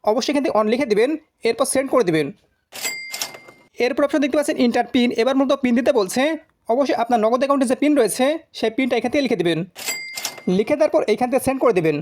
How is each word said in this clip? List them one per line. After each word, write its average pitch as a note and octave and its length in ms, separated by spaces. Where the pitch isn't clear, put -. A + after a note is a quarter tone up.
অবশ্যই A3 280
এখান C#4 120
থেকে D#4+ 160
on G#3+ 140
লিখে B3+ 180
দিবেন, A3 180
এরপর A#3 240
সেন্ড C4+ 200
করে B3+ 160
দিবেন। D#3 180
এরপর C4 200
অপশন C#4+ 180
দেখতে C#4+ 140
পাচ্ছেন D4 280
এন্টার A#3+ 280
পিন, B3 160
এবার C4 180
মূলত C#4 140
পিন B3 160
দিতে C4+ 200
বলছে। F#3+ 220
অবশ্যই B3+ 300
আপনার A#3 200
নগদ A#3+ 180
অ্যাকাউন্টে C#4 300
যে B3+ 100
পিন D4 180
রয়েছে, A#3 260
সেই A3+ 200
পিনটা C4 220
এখান A#3 120
থেকে D4 140
লিখে A3 160
দিবেন। E3 180
লিখে A3+ 200
দেওয়ার D#4 180
পর D4+ 60
এখান B3 160
থেকে B3+ 160
সেন্ড C4+ 180
করে A#3+ 140
দিবেন। D#3 240